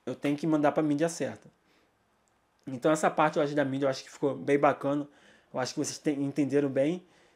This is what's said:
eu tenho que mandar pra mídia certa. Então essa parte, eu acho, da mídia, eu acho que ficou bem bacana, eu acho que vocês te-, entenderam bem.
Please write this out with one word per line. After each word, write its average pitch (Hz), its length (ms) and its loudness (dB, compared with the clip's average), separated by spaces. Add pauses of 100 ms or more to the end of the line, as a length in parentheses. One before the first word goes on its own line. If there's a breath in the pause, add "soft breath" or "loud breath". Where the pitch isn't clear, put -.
eu 127 120 -8
tenho 143 200 0
que 156 120 -4
mandar 151 240 4
pra 143 100 0
mídia 151 280 0
certa. 123 380 -8 (1200)
Então 135 240 0
essa 160 180 2
parte, 160 280 2
eu 160 60 2
acho, 147 100 -2
da 147 100 2
mídia, 135 220 -2
eu 135 40 2
acho 131 140 -4
que - 60 -20
ficou 139 260 -4
bem 139 220 2
bacana, 143 500 0 (460 soft breath)
eu 135 60 -4
acho 127 160 -4
que - 40 -4
vocês 135 200 -6
te-, 156 120 -2
entenderam 139 580 0
bem. 147 340 0 (320 soft breath)